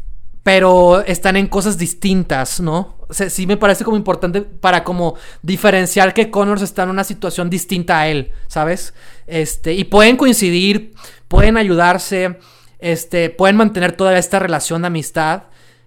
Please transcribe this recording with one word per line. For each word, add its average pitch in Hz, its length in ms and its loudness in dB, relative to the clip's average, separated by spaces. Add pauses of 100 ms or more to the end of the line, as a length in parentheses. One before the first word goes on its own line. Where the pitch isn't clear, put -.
(420)
pero 185 640 6
están 190 320 0
en 196 100 0
cosas 196 300 -2
distintas, 165 840 -2
¿no? 175 380 -4 (100)
O - 60 -10
sea, 196 160 -4
sí 185 160 -6
me 202 100 0
parece 202 300 2
como 220 100 0
importante 185 460 -2
para 180 420 0
como 175 320 -2 (280)
diferenciar 190 680 0
que 220 180 0
Connors 202 320 0
está 190 200 -4
en 185 60 -2
una 190 140 -4
situación 180 460 -6
distinta 175 500 -2
a 156 80 0
él, 147 240 -4 (160)
¿sabes? 165 460 -4 (340)
Este, 160 460 -4
y 190 120 -2
pueden 220 320 6
coincidir, 208 760 0 (340)
pueden 220 300 6
ayudarse, 180 840 0 (400)
este, 170 500 -2
pueden 190 260 4
mantener 208 380 2
toda 185 240 2
esta 190 220 0
relación 165 420 -2
de 175 60 -4
amistad, 165 560 -4 (440)